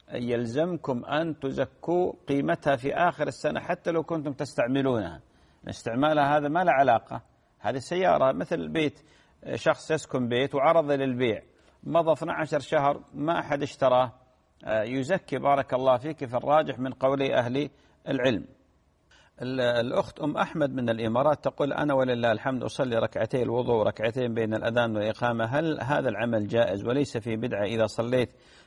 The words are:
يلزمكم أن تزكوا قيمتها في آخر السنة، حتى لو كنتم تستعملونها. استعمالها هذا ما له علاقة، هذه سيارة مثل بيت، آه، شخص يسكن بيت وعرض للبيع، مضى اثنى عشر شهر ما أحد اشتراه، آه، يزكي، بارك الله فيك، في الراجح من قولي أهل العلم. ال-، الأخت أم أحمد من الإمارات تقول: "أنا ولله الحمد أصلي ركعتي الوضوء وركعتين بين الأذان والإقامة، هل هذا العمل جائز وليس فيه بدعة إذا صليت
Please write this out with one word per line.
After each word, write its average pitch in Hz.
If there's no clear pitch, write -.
يلزمكم 123
أن 151
تزكوا 139
قيمتها 143
في 127
آخر 151
السنة، 147
حتى 175
لو 165
كنتم 151
تستعملونها. 127
استعمالها 143
هذا 147
ما 170
له 170
علاقة، 123
هذه 120
سيارة 160
مثل 165
بيت، 151
آه، 127
شخص -
يسكن 135
بيت 123
وعرض 147
للبيع، 127
مضى 160
اثنى 160
عشر 156
شهر 143
ما 156
أحد 143
اشتراه، 127
آه، 110
يزكي، 135
بارك 139
الله 127
فيك، 147
في 123
الراجح 139
من 131
قولي 135
أهل 127
العلم. 127
ال-، 127
الأخت 120
أم 151
أحمد 147
من 123
الإمارات 117
تقول: 143
"أنا 147
ولله 120
الحمد 123
أصلي 120
ركعتي 113
الوضوء 120
وركعتين 113
بين 113
الأذان 117
والإقامة، 113
هل 151
هذا 139
العمل 110
جائز 107
وليس 131
فيه 110
بدعة 113
إذا 110
صليت 120